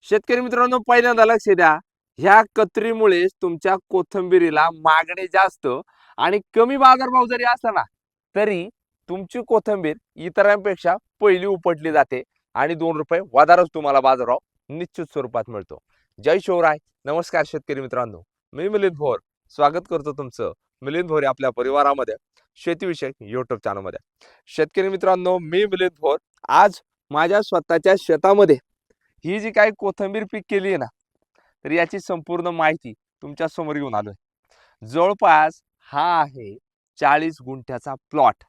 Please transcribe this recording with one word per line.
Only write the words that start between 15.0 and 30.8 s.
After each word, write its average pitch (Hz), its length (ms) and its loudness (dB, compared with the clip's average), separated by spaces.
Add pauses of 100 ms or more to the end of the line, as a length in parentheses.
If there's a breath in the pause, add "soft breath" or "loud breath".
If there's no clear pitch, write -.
स्वरूपात 123 440 -8
मिळतो. 104 280 -14 (420)
जय 156 200 2
शिवराय, 170 380 0 (280)
नमस्कार 160 420 -4
शेतकरी 139 340 -10
मित्रांनो, 120 400 -8 (320)
मी 170 160 -8
मिलिंद 196 280 -2
भोर, 135 220 -4 (380)
स्वागत 151 320 0
करतो 147 240 -6
तुमचं 123 380 -10 (300)
मिलिंद 160 280 -6
भोर 156 140 0
आपल्या 135 340 -2
परिवारामध्ये, 135 580 0 (440)
शेतीविषयक 165 540 -6 (120)
YouTube 120 380 -8
चॅनलमध्ये. 98 360 -8 (500 soft breath)
शेतकरी 185 400 -2
मित्रांनो, 185 500 0
मी 170 260 -2
मिलिंद 185 360 -2
भोर. 147 160 0 (320)
आज 185 300 4 (320)
माझ्या 170 300 0
स्वतःच्या 170 580 0
शेतामध्ये 185 580 4 (680)
ही 190 140 -4
जी 214 120 -8
काही 220 260 2
कोथिंबीर 202 540 -6
पीक 208 180 -10
केली 196 180 -2
आहे 185 100 -2
ना, 127 80 -4 (800)